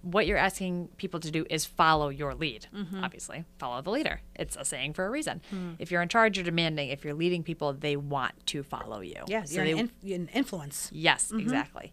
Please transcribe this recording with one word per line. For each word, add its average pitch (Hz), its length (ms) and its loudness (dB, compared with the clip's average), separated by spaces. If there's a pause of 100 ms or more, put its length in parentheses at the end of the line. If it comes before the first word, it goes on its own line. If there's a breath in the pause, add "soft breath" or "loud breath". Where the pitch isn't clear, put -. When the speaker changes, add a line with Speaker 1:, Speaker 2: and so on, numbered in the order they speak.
Speaker 1:
what 180 220 4
you're 185 120 4
asking 180 580 2
people 180 240 -6
to 156 100 -6
do 160 200 0
is 156 160 0
follow 156 420 6
your 139 260 -2
lead. 139 400 -4
Speaker 2:
Mm-hmm. 190 300 -4
Speaker 1:
Obviously, - 400 -8 (160)
follow 123 220 -4
the 139 100 -4
leader. 277 300 0 (120)
It's - 220 -4
a - 80 -8
saying 139 300 -4
for 185 120 0
a 202 40 -2
reason. 240 400 -4
Speaker 2:
Hmm. 180 300 -6
Speaker 1:
If - 120 -6
you're 175 100 2
in 175 60 2
charge, 220 300 6
you're 180 80 -2
demanding. 165 440 2
If 139 140 -4
you're 147 100 -2
leading 170 300 2
people, 147 300 -2
they 147 240 0
want 143 500 -2
to 143 160 -2
follow 110 380 -6
you. 87 260 -10
Speaker 2:
Yeah, 208 160 0
Speaker 1:
So 147 120 -6
Speaker 2:
you're 151 100 2
Speaker 1:
they 156 80 6
Speaker 2:
an 160 60 2
inf-, 233 220 0
you're 190 180 -4
an 170 140 -4
influence. 175 600 -2
Speaker 1:
Yes, 156 340 4
Speaker 2:
Mm-hmm. 220 140 -2
Speaker 1:
exactly. - 520 -2